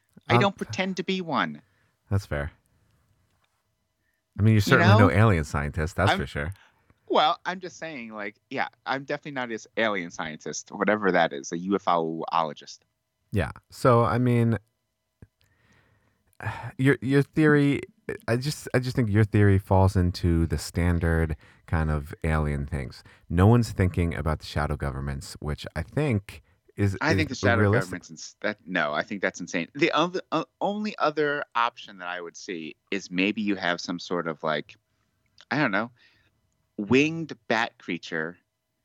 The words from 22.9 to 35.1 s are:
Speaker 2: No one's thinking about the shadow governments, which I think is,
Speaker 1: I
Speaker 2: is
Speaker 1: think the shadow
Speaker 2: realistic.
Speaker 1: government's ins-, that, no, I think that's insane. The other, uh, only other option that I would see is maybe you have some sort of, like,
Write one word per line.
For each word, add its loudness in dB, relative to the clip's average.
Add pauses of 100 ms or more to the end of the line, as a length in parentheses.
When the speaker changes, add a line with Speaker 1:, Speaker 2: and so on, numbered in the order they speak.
Speaker 2:
No 6
one's 6
thinking 0
about -2
the -20
shadow -4
governments, -8
which -8
I -4
think -4 (340)
is, 0
Speaker 1:
I 0
Speaker 2:
is 2
Speaker 1:
think -2
the -10
shadow 2
Speaker 2:
realistic. 4
Speaker 1:
government's -12
ins-, -18
that, -4
no, -2
I -2
think -10
that's -4
insane. -6
The 0
other, -2 (100)
uh, -2 (160)
only -4
other 0 (100)
option -4
that -10
I -8
would -14
see -10 (120)
is -8
maybe 0
you 0
have -2
some -8
sort -4
of, -6
like, -4 (760)